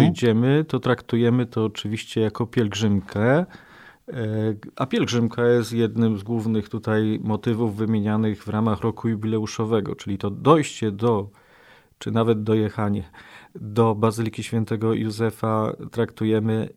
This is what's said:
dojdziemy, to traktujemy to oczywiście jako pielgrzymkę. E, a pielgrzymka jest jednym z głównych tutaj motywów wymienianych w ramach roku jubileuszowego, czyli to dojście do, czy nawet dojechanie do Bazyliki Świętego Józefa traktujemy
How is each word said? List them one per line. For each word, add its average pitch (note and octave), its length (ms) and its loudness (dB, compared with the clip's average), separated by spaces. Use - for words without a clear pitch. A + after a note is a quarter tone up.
dojdziemy, A#2+ 640 4
to B2+ 120 -2
traktujemy A#2+ 640 2
to A#2 180 -2
oczywiście A2 560 -4
jako A2 260 0
pielgrzymkę. G#2+ 920 0
E, F3+ 80 0
a C3 100 -4
pielgrzymka A#2+ 600 0
jest A#2+ 260 4
jednym A2+ 460 2
z G2 40 -10
głównych A2 460 -2
tutaj G#2+ 540 0
motywów A2 540 -2
wymienianych G#2+ 680 0
w - 40 -8
ramach G#2+ 320 0
roku A#2 280 -2
jubileuszowego, A2 880 -2
czyli G2 220 -6
to G#2 120 -4
dojście A#2+ 600 2
do, G#2 380 0
czy - 120 -8
nawet A2 320 2
dojechanie G#2+ 600 0
do A2 400 0
Bazyliki A2 480 0
Świętego A2+ 520 -2
Józefa A2 760 -2
traktujemy A2 880 0